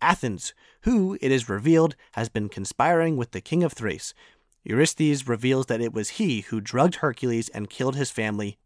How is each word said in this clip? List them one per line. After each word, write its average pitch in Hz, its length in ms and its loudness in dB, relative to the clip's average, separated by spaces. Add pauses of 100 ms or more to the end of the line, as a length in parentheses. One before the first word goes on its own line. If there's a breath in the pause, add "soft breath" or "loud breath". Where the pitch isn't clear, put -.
Athens, 135 540 -2 (280 soft breath)
who, 202 380 0
it 131 100 0
is 123 200 0
revealed, 156 460 4 (160 soft breath)
has 113 180 -4
been 107 180 -4
conspiring 160 680 0
with 120 160 -4
the 92 100 -6
king 170 200 0
of 160 120 0
Thrace. - 400 -6 (500 soft breath)
Eurystheus 143 640 2
reveals 127 380 0
that 117 160 -2
it 117 100 -2
was 110 180 -4
he 151 320 0
who 110 180 -4
drugged 131 360 2
Hercules 120 540 -2
and 104 180 -8
killed 131 280 -2
his 139 140 -2
family 104 560 -4